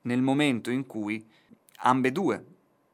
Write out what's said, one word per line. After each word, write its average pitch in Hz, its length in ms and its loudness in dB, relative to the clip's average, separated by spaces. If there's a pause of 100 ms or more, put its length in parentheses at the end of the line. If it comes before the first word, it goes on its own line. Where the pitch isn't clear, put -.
nel 123 200 -2
momento 135 480 0
in 131 160 -4
cui 110 400 -8 (520)
ambedue 127 680 2 (480)